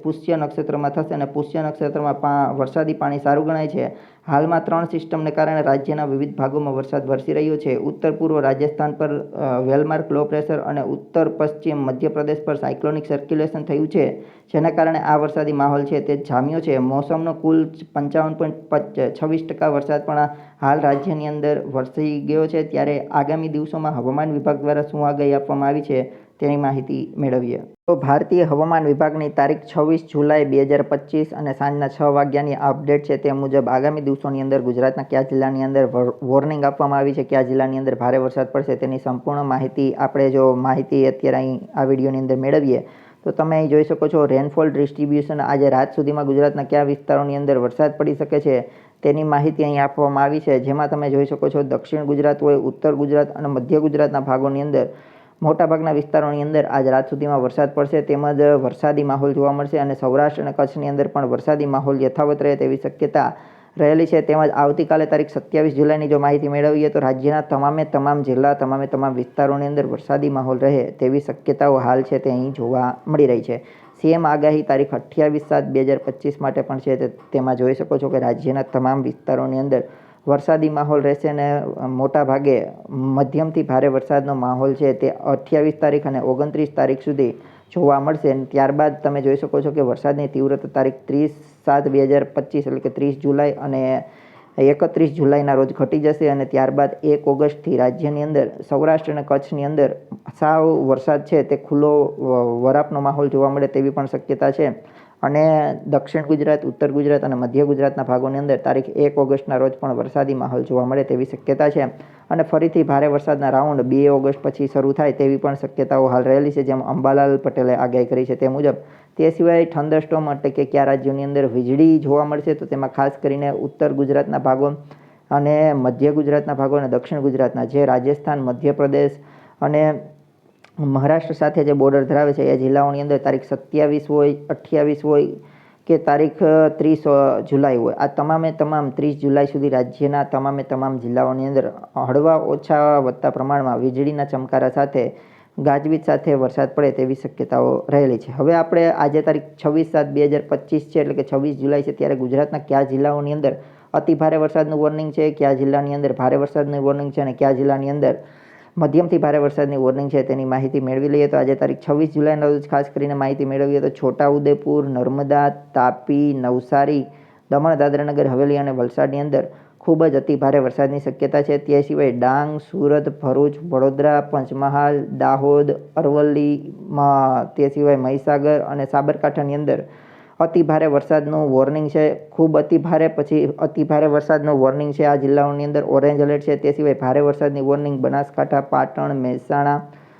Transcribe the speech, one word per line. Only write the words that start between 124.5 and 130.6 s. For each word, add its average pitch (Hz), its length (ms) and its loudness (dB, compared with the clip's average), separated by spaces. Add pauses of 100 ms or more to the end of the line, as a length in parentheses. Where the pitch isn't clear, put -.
અને 147 420 2
મધ્ય 127 400 0
ગુજરાતના 147 420 0
ભાગો 135 220 0
અને 139 120 -2
દક્ષિણ 127 320 -4
ગુજરાતના, 131 440 0
જે 135 220 0
રાજસ્થાન, 143 540 0
મધ્યપ્રદેશ 139 760 0 (440)
અને 151 220 2 (960)